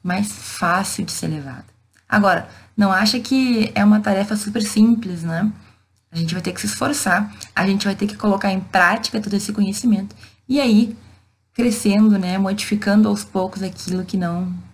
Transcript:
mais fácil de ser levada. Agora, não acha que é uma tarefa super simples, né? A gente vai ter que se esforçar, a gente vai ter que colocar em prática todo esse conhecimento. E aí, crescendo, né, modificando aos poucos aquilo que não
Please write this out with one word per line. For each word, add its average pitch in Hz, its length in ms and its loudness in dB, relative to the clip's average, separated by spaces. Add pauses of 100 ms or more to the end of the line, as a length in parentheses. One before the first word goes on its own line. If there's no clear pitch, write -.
mais 190 280 -2
fácil 180 720 -4
de - 80 -10
ser - 160 -6
levada. 139 360 -8 (440)
Agora, 196 400 2 (280)
não 202 160 2
acha 220 260 2
que 247 560 0
é 202 100 2
uma 208 160 6
tarefa 208 360 0
super 208 260 -4
simples, 214 600 2
né? 170 280 -2 (640)
A 165 40 -8
gente 165 160 -2
vai 180 100 -4
ter 180 100 -4
que - 80 -12
se 208 60 -6
esforçar, 208 680 -2 (200)
a 190 120 0
gente 196 180 0
vai 196 120 -2
ter 202 100 -2
que 208 100 -6
colocar 202 360 0
em 190 80 -2
prática 190 600 0
todo 202 140 -6
esse 202 180 -2
conhecimento. 202 600 0 (340)
E 277 120 2
aí, 226 360 4 (560)
crescendo, 214 640 4
né, 185 200 -2
modificando 208 680 2
aos 202 160 -2
poucos 185 380 -4
aquilo 185 420 -6
que 190 120 -6
não 180 380 -4 (200)